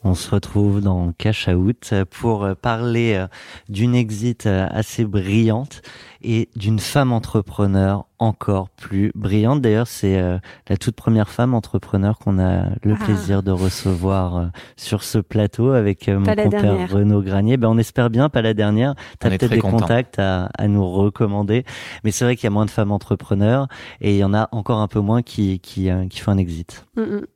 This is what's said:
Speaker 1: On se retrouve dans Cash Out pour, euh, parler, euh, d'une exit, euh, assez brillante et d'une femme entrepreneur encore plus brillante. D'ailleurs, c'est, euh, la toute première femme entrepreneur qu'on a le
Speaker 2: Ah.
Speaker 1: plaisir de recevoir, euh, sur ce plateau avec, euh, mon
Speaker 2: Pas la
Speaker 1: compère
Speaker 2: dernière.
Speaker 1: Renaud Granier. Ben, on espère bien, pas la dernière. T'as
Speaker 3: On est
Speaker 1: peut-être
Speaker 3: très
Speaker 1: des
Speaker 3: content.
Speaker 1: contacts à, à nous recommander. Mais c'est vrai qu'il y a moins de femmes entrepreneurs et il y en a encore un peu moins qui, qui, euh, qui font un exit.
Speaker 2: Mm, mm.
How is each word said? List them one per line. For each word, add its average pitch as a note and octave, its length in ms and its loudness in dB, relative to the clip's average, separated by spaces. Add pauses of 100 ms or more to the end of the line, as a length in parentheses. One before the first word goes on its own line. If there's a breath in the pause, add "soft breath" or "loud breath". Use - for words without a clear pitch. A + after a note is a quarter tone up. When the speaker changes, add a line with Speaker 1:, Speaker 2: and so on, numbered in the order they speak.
(100)
Speaker 1:
On F2+ 40 4
se - 160 -8
retrouve G2+ 500 0
dans F2+ 320 0
Cash - 360 -2
Out F#2 440 0 (160)
pour, A2 340 -2
euh, G2 120 -2
parler, A#2 580 0
euh, F#2+ 140 -2 (420 loud breath)
d'une A2 260 0
exit, A2+ 520 -2
euh, F#2+ 240 2
assez - 340 -2
brillante G#2+ 800 0 (400 loud breath)
et A2+ 340 -2
d'une G#2+ 220 0
femme C3 340 0
entrepreneur G2+ 960 0 (120)
encore G2+ 520 -2
plus G2 440 -4
brillante. G#2+ 460 2
D'ailleurs, A2+ 260 2
c'est, F#2+ 320 0
euh, F2+ 200 0 (280 loud breath)
la G2 120 0
toute - 180 -4
première A2 320 2
femme B2 240 0
entrepreneur G#2 680 -2
qu'on G2 200 0
a F#2 320 0 (120)
le G#2 160 2
Speaker 2:
Ah. - 60 -6
Speaker 1:
plaisir G2 380 0
de F#2+ 80 -2
recevoir, F#2 880 0
euh, E2+ 80 -2 (320 loud breath)
sur - 260 -6
ce - 140 -2
plateau G#2+ 540 0
avec, G#2 360 0
euh, G2 100 2
mon G2 60 2
Speaker 2:
Pas G#3+ 120 2
la G#3+ 80 0
Speaker 1:
compère G#3 180 2
Speaker 2:
dernière. G2+ 280 0
Speaker 1:
Renaud G2+ 300 4
Granier. G2+ 380 2
Ben, A#2 100 2
on A2+ 80 4
espère A#2 320 0
bien, B2+ 220 2
pas B2+ 100 0
la A2 140 2
dernière. G#2+ 400 0 (240 loud breath)
T'as - 100 0
Speaker 3:
On F#2 40 2
est F#2+ 40 -2
Speaker 1:
peut-être A#2 140 2
Speaker 3:
très A#2+ 60 2
Speaker 1:
des A2+ 40 4
Speaker 3:
content. G2+ 200 2
Speaker 1:
contacts A#2 380 0
à, F#2+ 280 0 (100)
à G#2 120 0
nous G2+ 220 2
recommander. G2+ 760 0 (360 loud breath)
Mais G#2+ 100 0
c'est - 120 -2
vrai B2 100 2
qu'il - 100 -8
y - 20 2
a G#2 40 2
moins G#2 140 2
de G2+ 60 -4
femmes G#2 220 0
entrepreneurs G#2 760 0 (320 loud breath)
et G2+ 140 0
il - 20 2
y G2 80 2
en G2 80 2
a G#2+ 200 0
encore A2 260 -2
un G#2+ 100 0
peu G#2+ 120 0
moins G#2+ 200 2
qui, G2 400 -2
qui, F#2+ 300 -4
euh, F#2 160 0
qui - 140 -12
font - 120 -2
un G2 60 4
exit. E2+ 480 -4 (100)
Speaker 2:
Mm, A3+ 60 -2
mm. G#3 340 -6